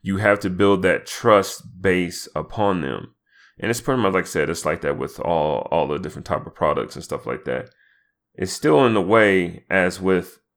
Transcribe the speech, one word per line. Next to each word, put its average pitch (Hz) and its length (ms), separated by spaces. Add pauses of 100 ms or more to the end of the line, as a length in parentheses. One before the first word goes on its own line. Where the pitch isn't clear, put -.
You 98 160
have 104 200
to 101 120
build 98 320
that 90 220
trust - 760
base 90 540
upon 92 440
them. 65 320 (460)
And 107 140
it's 117 80
pretty 131 200
much, 95 140
like 90 100
I - 40
said, 76 200
it's 85 160
like 80 180
that 73 140
with - 220
all, 78 540
all 78 160
the 73 100
different 73 280
type 71 200
of - 80
products 71 400
and 73 80
stuff - 240
like 62 200
that. 64 240 (640)
It's 95 180
still 143 340
in 113 80
the 101 80
way 95 680
as 92 320
with 92 380 (180)